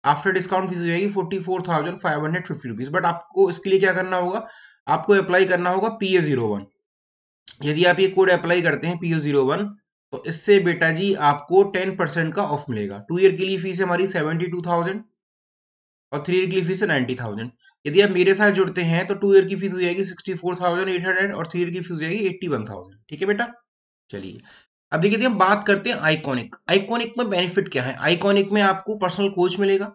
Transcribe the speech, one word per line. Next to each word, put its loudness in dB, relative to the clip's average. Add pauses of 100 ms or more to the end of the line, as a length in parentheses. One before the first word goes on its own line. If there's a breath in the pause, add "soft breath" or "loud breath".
After 0
discount -2
फीस -6
हो -4
जाएगी 0
फ़ोर्टी -4
फ़ोर -4
थाउजेंड -2
फ़ाइव -2
हंड्रेड -4
फ़िफ़्टी -10
रुपीज। -8
But -2
आपको 2
इसके -6
लिए 6
क्या 4
करना -2
होगा, -2 (400 loud breath)
आपको 4
अप्लाई 4
करना 0
होगा 0 (120)
पीए 2
ज़ीरो 0
वन। -4 (1000)
यदि 0
आप 4
ये 4
कोड 4
अप्लाई 2
करते 0
हैं -4
पीए -2
ज़ीरो 2
वन, -2 (440)
तो -12
इससे 4
बेटा 2
जी 0 (140)
आपको 4
टेन -2
परसेंट -2
का 0
ऑफ -4
मिलेगा। -6 (100)
टू -2
ईयर 6
के -4
लिए -2
फीस -6
है 0
हमारी 0
सेवेंटी -2
टू -6
थाउजेंड -2 (1080)
और -6
थ्री 0
ईयर 0
के -2
लिए 0
फीस -2
है 0
नाइंटी 0
थाउजेंड। -8 (340 soft breath)
यदि 2
आप 4
मेरे 4
साथ 4
जुड़ते 0
हैं 0
तो -4
टू 2
ईयर 10
की -4
फीस -4
हो -6
जाएगी 0
सिक्सटी -8
फ़ोर -4
थाउजेंड 0
एट -4
हंड्रेड 0
और -6
थ्री -6
ईयर -2
की -6
फीस -10
हो -6
जाएगी -4
एटी -6
वन -4
थाउजेंड। -16 (120)
ठीक -12
है -2
बेटा, -2 (640)
चलिए -14 (520 soft breath)
अब -2
देखिए 2
हम 0
बात 4
करते 2
हैं -4
आइकॉनिक। -2 (160)
आइकॉनिक 0
में -2
बेनिफिट 0
क्या -2
है, -4
आइकॉनिक 2
में 2
आपको 0
पर्सनल -2
कोच 0
मिलेगा 0